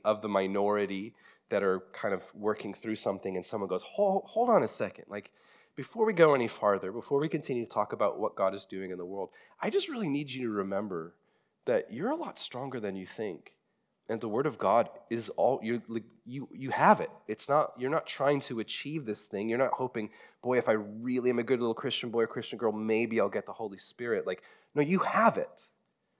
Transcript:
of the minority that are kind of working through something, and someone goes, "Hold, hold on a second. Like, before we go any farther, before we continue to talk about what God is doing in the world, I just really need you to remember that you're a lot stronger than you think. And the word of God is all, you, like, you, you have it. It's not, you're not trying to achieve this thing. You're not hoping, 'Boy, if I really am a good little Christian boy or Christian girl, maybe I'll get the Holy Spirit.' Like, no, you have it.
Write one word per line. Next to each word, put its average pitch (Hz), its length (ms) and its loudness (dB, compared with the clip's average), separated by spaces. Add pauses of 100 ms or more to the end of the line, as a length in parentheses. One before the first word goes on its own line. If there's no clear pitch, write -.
of 107 180 2
the 110 60 -6
minority 101 840 0 (340)
that 101 160 2
are 95 200 2 (100)
kind 104 200 -2
of 92 80 -2 (140)
working 104 380 -4
through 107 240 -6
something, 95 400 -2
and 90 80 -4
someone 101 240 -4
goes, 92 140 -2
"Hold, 196 420 2
hold 247 240 0
on 208 120 8
a 113 60 2
second. - 400 -6
Like, 101 240 -10 (460)
before 214 280 -2
we 220 60 2
go 160 240 8
any 120 140 2
farther, 98 420 2
before 120 280 -2
we 156 100 -2
continue 135 340 -2
to 107 80 -10
talk 107 220 0
about - 260 0
what 98 160 -2
God 95 180 2
is 98 120 -10
doing 95 260 -8
in 90 60 -8
the 87 80 -8
world, 95 240 -8 (320)
I - 80 -2
just 381 180 0
really 226 220 -4
need 143 200 -2
you 127 180 -4
to 110 60 -2
remember 98 640 -4 (500)
that - 280 2
you're 170 180 -2
a 311 40 0
lot 330 220 -8
stronger 127 440 -6
than 98 160 -4
you 92 80 -8
think. 98 500 -8 (540)
And 113 100 -2
the 117 80 -6
word 113 180 0
of 135 120 -4
God 104 320 4 (200)
is 113 200 -4
all, 123 340 2
you, 113 240 -2
like, 113 160 -6 (220)
you, 127 260 -10
you 127 200 -8
have 185 280 6
it. 80 100 -4 (160)
It's - 220 -6
not, 143 300 4
you're 127 120 -2
not 156 160 0
trying 143 360 2
to 117 180 -6
achieve 143 460 -6
this 107 220 -6
thing. 104 200 -2
You're 117 100 2
not 127 140 2
hoping, 120 380 -4 (320)
'Boy, 127 160 2
if 120 100 2
I 117 60 6
really 117 560 0
am 123 100 2
a 120 40 0
good 117 180 2
little 117 120 2
Christian 123 380 -4
boy 117 120 2
or 110 40 0
Christian 117 300 -8
girl, 107 160 2
maybe 110 480 2
I'll 98 80 4
get 104 160 -4
the 101 80 -12
Holy 101 240 -10
Spirit.' 113 500 -2
Like, 92 160 -4 (320)
no, 147 60 2
you 170 180 4
have - 380 4
it. - 300 -6 (520)